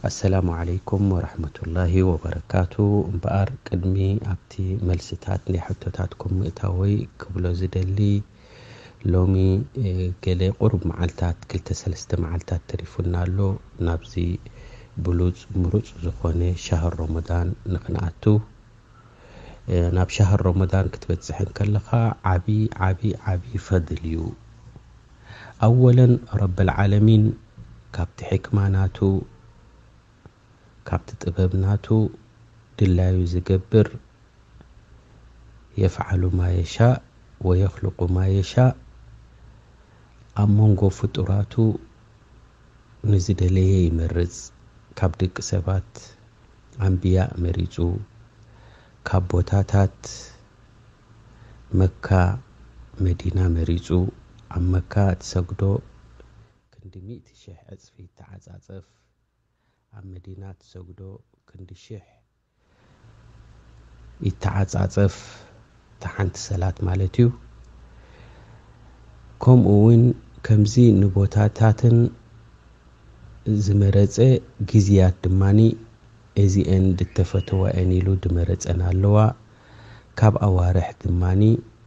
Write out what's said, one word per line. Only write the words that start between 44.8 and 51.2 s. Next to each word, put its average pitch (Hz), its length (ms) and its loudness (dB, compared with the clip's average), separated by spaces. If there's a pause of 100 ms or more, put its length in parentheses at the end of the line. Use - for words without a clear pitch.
ካብ - 220 0
ደቂ 92 260 -2
ሰባት 92 480 -4 (840)
ኣንብያ 92 440 0 (200)
መሪፁ፣ 87 380 -4 (1300)
ካብ 92 220 0
ቦታታት 95 720 0 (1700)